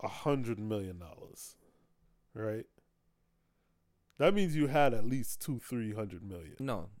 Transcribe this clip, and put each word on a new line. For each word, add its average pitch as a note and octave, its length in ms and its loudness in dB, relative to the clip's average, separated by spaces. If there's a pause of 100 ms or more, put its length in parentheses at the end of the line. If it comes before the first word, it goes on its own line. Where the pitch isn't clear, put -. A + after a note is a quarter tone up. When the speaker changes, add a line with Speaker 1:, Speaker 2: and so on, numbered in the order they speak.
Speaker 1:
a G#2+ 80 -4
hundred B2 500 0
million G2+ 400 -4
dollars, - 580 -18 (800)
right? A2 320 -4 (1500)
That F3 160 6
means F#3 220 2
you D3+ 100 4
had C#3 280 6
at A2 120 6
least C3 340 0
two, C3 200 -4
three A2 340 -4
hundred G2 300 -6
million. F2 340 -12
Speaker 2:
No, A2 320 -4 (100)